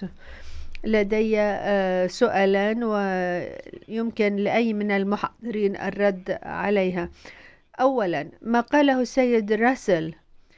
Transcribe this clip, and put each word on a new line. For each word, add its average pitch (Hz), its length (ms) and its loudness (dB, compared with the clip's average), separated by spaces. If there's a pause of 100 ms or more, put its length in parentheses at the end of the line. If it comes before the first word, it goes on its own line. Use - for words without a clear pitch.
(840)
لدي، 214 560 2
آه، 190 680 0
سؤالان 196 800 2
ويمكن 202 1500 -2
لأي 220 360 2
من 208 180 -2
المحاضرين 202 880 -2
الرد 196 680 -2
عليها. 180 680 -2 (720)
أولًا، 196 480 0 (140)
ما 233 180 2
قاله 277 400 4
السيد 233 520 2
راسل، 208 640 0 (440)